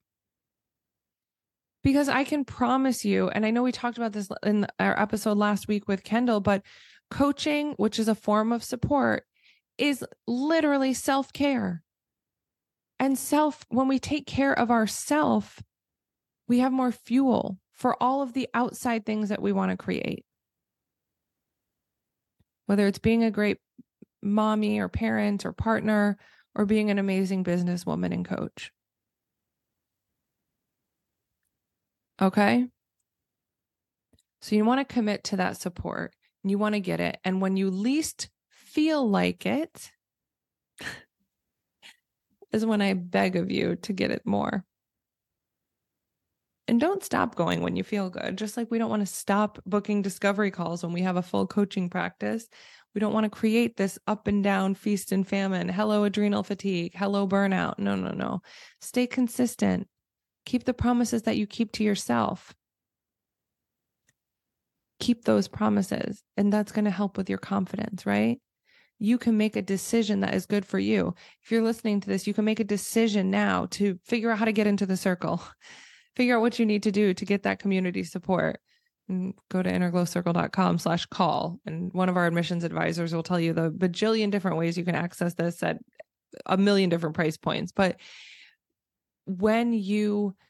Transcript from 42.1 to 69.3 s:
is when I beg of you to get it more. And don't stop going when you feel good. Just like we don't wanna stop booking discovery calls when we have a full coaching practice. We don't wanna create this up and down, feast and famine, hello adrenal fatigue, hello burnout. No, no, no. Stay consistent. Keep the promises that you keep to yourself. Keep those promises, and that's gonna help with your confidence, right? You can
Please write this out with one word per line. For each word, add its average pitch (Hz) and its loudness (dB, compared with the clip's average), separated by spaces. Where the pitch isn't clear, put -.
is 220 0
when 220 2
I 196 2
beg 185 0
of 180 -2
you 180 -2
to - -8
get 190 -2
it - -4
more. 202 -2
And 233 4
don't 381 0
stop - -2
going 170 0
when 180 -2
you 185 -2
feel 196 -4
good. - -6
Just 208 -8
like 233 -6
we 233 0
don't 226 -2
wanna 214 -2
stop 208 -2
booking 202 0
discovery 196 0
calls 170 -6
when 170 -4
we 175 -2
have 185 0
a 180 0
full 196 -2
coaching 196 -2
practice. 196 -6
We 202 -4
don't 208 0
wanna 214 0
create 226 0
this 190 -2
up 208 -4
and 202 2
down, 190 2
feast 208 -2
and 190 0
famine, 190 -2
hello 208 0
adrenal 202 0
fatigue, 185 -4
hello 202 0
burnout. 190 0
No, 202 -2
no, 185 -4
no. - -4
Stay - -2
consistent. 226 0
Keep 247 -2
the 254 0
promises 240 0
that 220 0
you 208 0
keep 214 -2
to 220 -2
yourself. - 0
Keep - 0
those 208 4
promises, 202 -2
and 202 4
that's 214 0
gonna 214 0
help 190 -4
with 190 -4
your 190 -4
confidence, 196 -6
right? 214 0
You 226 2
can 226 2